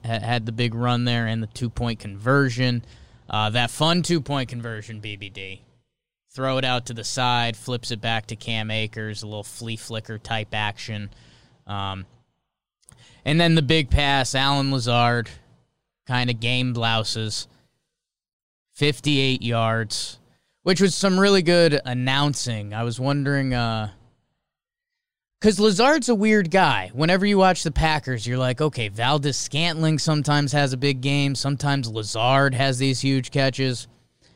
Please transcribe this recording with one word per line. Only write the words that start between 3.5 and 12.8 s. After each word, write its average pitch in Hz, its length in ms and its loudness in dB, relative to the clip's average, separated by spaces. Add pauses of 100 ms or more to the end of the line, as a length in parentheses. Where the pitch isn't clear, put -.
that 120 180 0
fun 165 320 2
two-point 139 480 -2
conversion, 113 500 -10
B 104 160 -10
B 101 140 -14
D. 95 320 -14 (720)
Throw 131 240 -2
it 131 80 -2
out 123 220 -2
to 120 80 -10
the 110 80 -10
side, 120 520 0
flips - 360 -8
it 110 100 -8
back 113 240 -4
to 117 100 -10
Cam 110 360 -6
Akers, 110 500 -6
a 110 60 -12
little 104 160 -10
flea 113 320 -10
flicker 110 420 -10
type 110 380 -6
action. 104 560 -6 (560)
Um, 98 400 -8 (1160)